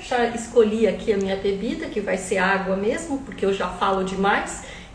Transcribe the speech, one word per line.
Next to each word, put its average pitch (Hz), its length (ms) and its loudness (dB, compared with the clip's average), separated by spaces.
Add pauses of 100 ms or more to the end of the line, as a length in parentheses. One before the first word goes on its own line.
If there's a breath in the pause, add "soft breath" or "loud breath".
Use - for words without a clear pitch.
já 240 280 0
escolhi 226 580 4
aqui 190 260 0
a 196 60 2
minha 190 180 0
bebida, 202 500 -2
que - 140 -4
vai 190 160 -2
ser 185 220 -2
água 185 380 2
mesmo, 269 420 -2
porque - 260 -6
eu 196 80 4
já 190 160 -2
falo 190 360 0
demais. 190 600 0 (300 loud breath)